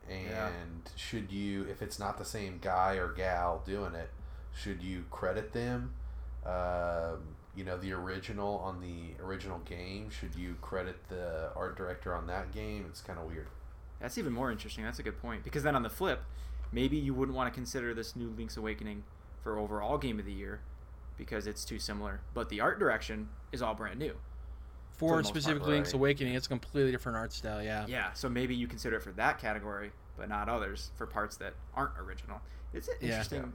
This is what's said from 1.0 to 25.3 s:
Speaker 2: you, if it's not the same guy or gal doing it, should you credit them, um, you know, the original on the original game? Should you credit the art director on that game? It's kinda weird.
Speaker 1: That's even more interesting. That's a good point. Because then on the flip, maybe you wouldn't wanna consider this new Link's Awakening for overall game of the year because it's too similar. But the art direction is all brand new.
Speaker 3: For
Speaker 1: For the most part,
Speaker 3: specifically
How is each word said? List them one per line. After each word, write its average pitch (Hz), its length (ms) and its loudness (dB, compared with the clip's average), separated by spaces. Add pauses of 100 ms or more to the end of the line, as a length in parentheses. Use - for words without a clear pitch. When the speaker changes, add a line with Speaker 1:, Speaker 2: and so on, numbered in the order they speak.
Speaker 2:
you, 98 340 0
if 98 160 -4
it's 101 180 -4
not 101 180 0
the 101 80 -6
same 98 340 -4
guy 92 360 6
or 90 160 2
gal 87 540 4
doing 95 280 0
it, 85 160 -4 (440)
should 92 280 -2
you 92 300 -2
credit 98 420 2
them, 123 400 0 (520)
um, 85 880 2 (200)
you 95 80 -4
know, 90 140 0
the 95 160 -2
original 95 680 0
on 90 220 -2
the 85 420 -6
original 95 360 -4
game? 92 500 -6
Should 85 260 -4
you 87 260 -2
credit 90 480 -4
the 85 460 -2
art 92 220 -2
director 90 360 -2
on 85 140 -2
that 92 240 -2
game? 107 380 -2
It's 80 120 -10
kinda 85 220 -6
weird. 80 240 -6 (520)
Speaker 1:
That's - 180 -4
even 160 160 0
more 123 180 2
interesting. 110 320 -4
That's 117 160 -4
a - 40 -6
good 107 180 -2
point. 113 220 -4
Because 139 200 -2
then 147 120 6
on 127 80 6
the 113 60 0
flip, 165 320 2 (500)
maybe 135 260 6
you 139 160 4
wouldn't 131 220 4
wanna 127 160 4
consider 120 420 0
this 113 220 -4
new 117 140 -2
Link's 113 280 -4
Awakening 107 460 -2 (380)
for 110 160 0
overall 107 400 2
game 123 220 2
of 98 60 -4
the 101 80 -4
year 98 280 -4 (560)
because 107 300 -2
it's 104 180 -4
too 110 140 -4
similar. 104 420 -2 (120)
But - 160 0
the 104 100 -2
art 143 200 6
direction 110 500 4 (220)
is 127 100 -2
all 113 120 2
brand 107 260 -2
new. 147 180 0 (720)
Speaker 3:
For - 80 -12
Speaker 1:
For 160 80 6
the 165 80 10
most 160 80 8
part, - 40 4
Speaker 3:
specifically 147 460 4